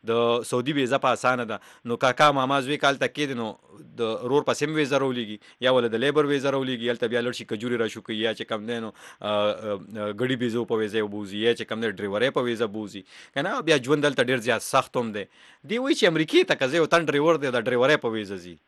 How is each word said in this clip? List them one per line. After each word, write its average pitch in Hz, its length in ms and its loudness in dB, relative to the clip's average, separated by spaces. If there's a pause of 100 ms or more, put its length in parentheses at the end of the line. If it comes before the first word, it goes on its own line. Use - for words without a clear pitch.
د 117 440 2
سعودي 123 240 -2
ویزه 135 320 0
په 131 120 4
اسانه 123 280 0
ده. 110 160 -8 (240)
نو 120 120 -4
کاکا 135 300 4 (120)
ماما 135 220 2
زوی 135 160 -4
که 139 120 2
هلته 135 180 0
کېږي، 135 340 -4
نو 110 160 -6 (440)
د - 20 0 (300)
رور 143 100 6
پسې 123 200 0
هم 151 120 -2
ویزه 143 240 2
راولېږي، 120 400 -2 (220)
یا 123 120 4
ولې 120 160 4
د 107 60 -2
لیبر 143 300 2
ویزه 139 260 0
راولېږي، 127 400 -2
هلته 120 180 -2
بیا 120 120 0
لړ 123 100 -2
شي 117 140 -10
کجوري 117 320 -4
راشو 110 240 -2
کوي، 110 200 -8
یا 110 140 0
چې 110 80 -10
کوم 107 240 -6
دی 117 140 -6
نو، 110 120 -8
آه، - 360 -12
آه، 104 840 -2
ګړي 127 240 -2
بيزو 117 280 -2
په 117 100 -2
ویزه 110 280 0
وبوزي، 104 360 -6
یا 113 160 4
چې 117 80 -6
کوم 110 180 -6
دی 113 100 -2
ډریورۍ 101 400 -2
په 135 100 -2
ویزه 120 260 -2
بوزي. 101 360 -10 (320)
که 139 80 -2
نه، 226 200 -4
بیا 156 160 4
ژوند 143 240 0
دلته 139 220 2
ډېر 131 120 2
زیات 113 260 -2
سخت - 340 0
هم 117 160 -2
دی. 101 120 -8 (400)
دی 202 140 -4
وایي 269 160 0
چې - 100 2
امریکې 170 400 4
ته 156 100 0
که 131 140 0
زه 147 80 0
یو 160 100 4
تن 165 200 2
ډریور 151 300 4
دی، 139 140 -2
د 120 140 0
ډریورۍ 127 320 4
په 123 120 -2
ویزه 104 280 -6
ځي. 87 200 -14 (120)